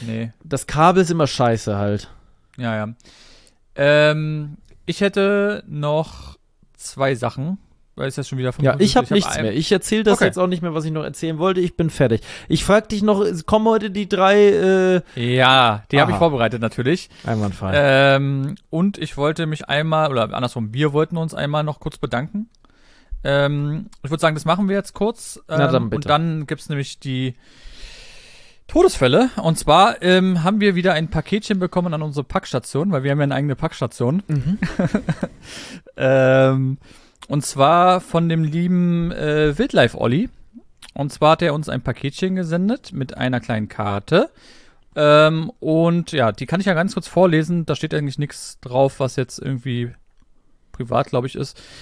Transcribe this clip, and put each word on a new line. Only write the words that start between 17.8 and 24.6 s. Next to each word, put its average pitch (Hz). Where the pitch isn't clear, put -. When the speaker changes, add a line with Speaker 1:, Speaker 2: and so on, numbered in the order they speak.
Speaker 1:
und 185
ich -
wollte 156
mich 156
einmal, 156
oder 110
andersrum, 117
wir 143
wollten 160
uns 160
einmal 147
noch 151
kurz -
bedanken. 151
Ähm, 143
ich 135
würd 165
sagen, 160
das 143
machen 175